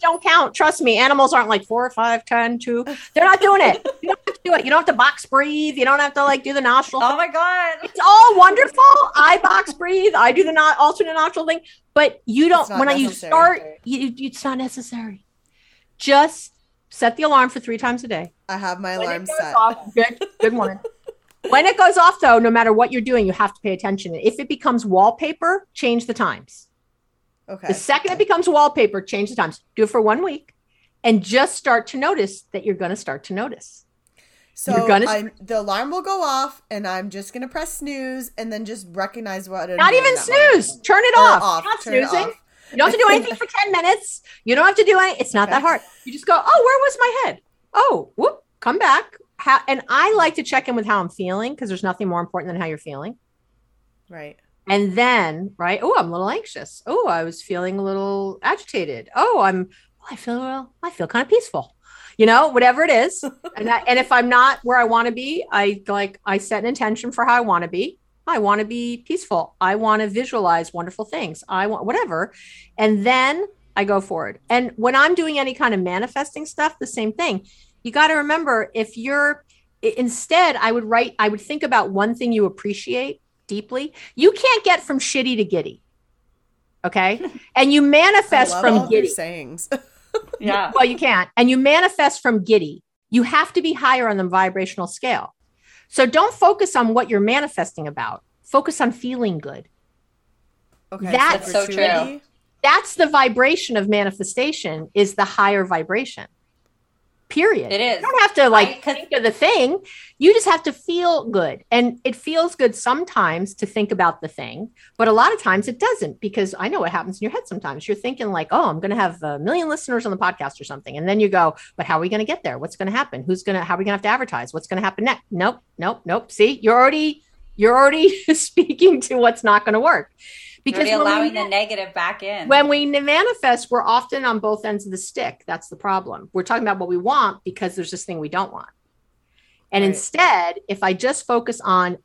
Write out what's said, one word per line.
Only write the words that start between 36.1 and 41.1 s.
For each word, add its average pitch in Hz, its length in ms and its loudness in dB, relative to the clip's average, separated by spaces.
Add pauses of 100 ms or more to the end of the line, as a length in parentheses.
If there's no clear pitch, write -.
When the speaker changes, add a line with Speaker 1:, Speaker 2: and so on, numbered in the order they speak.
Speaker 3:
off 269 480 -4
and 208 160 -8
I'm 185 240 -8
just 196 220 -14
gonna 254 160 -12
press 320 300 -10
snooze 262 600 -10
and 226 140 -10
then 214 120 -10
just 208 280 -14
recognize 190 560 -10
what 185 220 -10
I'm 180 60 -6
Speaker 1:
Not 339 140 4
Speaker 3:
doing 508 120 4
Speaker 1:
even 523 80 4
Speaker 3:
in 508 40 2
that - 140 -6
moment. 571 260 6
Speaker 1:
snooze. - 280 -2
Turn 381 220 4
it 494 120 4